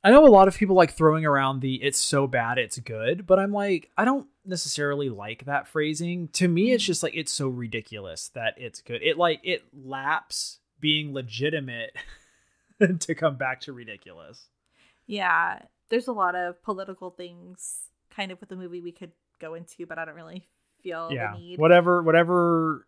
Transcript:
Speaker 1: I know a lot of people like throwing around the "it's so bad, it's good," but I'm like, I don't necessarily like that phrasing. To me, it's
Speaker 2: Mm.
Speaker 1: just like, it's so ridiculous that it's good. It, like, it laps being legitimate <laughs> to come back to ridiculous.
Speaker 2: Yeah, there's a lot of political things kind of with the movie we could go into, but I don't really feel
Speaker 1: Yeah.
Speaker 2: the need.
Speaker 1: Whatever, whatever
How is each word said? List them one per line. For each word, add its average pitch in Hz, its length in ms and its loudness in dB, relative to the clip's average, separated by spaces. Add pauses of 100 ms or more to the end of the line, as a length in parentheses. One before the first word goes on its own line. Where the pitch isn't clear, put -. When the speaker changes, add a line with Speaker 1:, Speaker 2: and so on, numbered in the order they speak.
Speaker 1:
I 196 80 6
know 294 160 12
a - 20 12
lot 196 200 12
of 185 80 -2
people 196 180 2
like 175 180 6
throwing 160 320 2
around 135 360 0
the 131 160 -4
"it's 135 200 -2
so 139 300 0
bad, 123 320 -2
it's 113 220 -4
good," 120 440 -4
but 185 140 6
I'm 202 140 -2
like, 202 440 -2
I 202 80 0
don't 269 220 0 (180)
necessarily 147 640 -4
like 110 380 -12
that 143 220 -4
phrasing. 160 680 -4
To 180 140 2
me, 185 240 2
it's 233 100 2
Speaker 2:
Mm. - 60 -4
Speaker 1:
just 170 160 -2
like, 151 120 -6
it's 160 160 -8
so 139 160 -4
ridiculous 110 840 -10
that 113 280 -6
it's 120 240 -16
good. 117 200 -10
It, 147 140 0
like, 165 280 0
it 180 180 -4 (100)
laps 135 840 -8 (220)
being 151 340 -2
legitimate 127 840 -8 (840)
<laughs> 180 200 2
to 165 140 -6
come 147 220 -2
back 131 260 -6
to 143 100 -16
ridiculous. 101 760 -20 (580)
Speaker 2:
Yeah, 175 540 -2 (280)
there's 240 200 -2
a 254 40 -4
lot 185 220 0
of 180 280 -6
political 190 480 -10
things 180 720 -16 (260)
kind 196 220 -10
of 180 80 -18
with 202 100 -20
the 190 60 -14
movie 180 240 -12
we 170 120 -12
could 170 200 -20 (280)
go 160 140 -14
into, 170 320 -16
but 165 120 -12
I 165 60 -6
don't 156 120 -16
really 170 320 -20 (340)
feel 165 280 -8
Speaker 1:
Yeah. 117 220 -6
Speaker 2:
the 104 60 -14
need. 175 200 -18
Speaker 1:
Whatever, 170 440 6
whatever 165 840 2